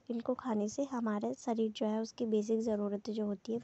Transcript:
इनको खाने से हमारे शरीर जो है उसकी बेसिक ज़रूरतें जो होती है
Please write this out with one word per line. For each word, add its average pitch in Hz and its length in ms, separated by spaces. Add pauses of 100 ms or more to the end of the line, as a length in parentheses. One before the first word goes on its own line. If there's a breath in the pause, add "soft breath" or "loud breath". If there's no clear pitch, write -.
इनको 233 240
खाने 214 360
से 269 140
हमारे 233 500
शरीर 226 380
जो 220 140
है 214 160
उसकी 226 240
बेसिक 220 360
ज़रूरतें 208 520
जो 214 120
होती 208 280
है 233 100